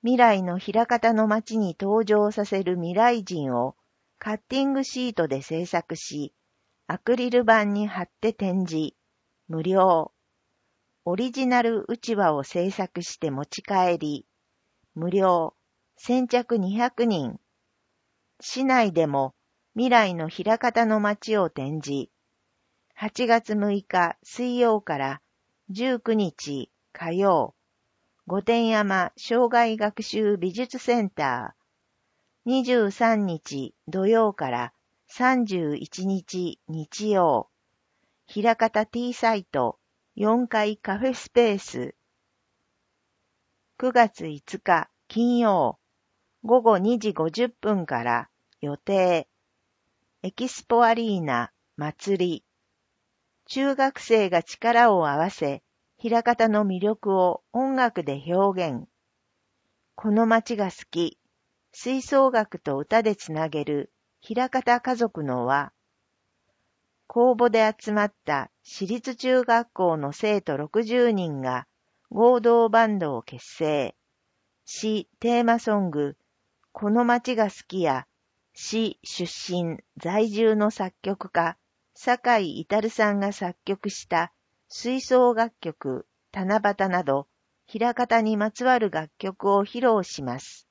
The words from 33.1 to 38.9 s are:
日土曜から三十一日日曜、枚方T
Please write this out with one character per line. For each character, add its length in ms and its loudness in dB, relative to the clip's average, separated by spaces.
日 480 -8
土 180 -2
曜 260 4
か 180 -6
ら 220 -4
三 400 0
十 300 -2
一 300 -8
日 640 -6
日 420 -6
曜、 380 2
枚 220 2
方 300 0
T 280 -6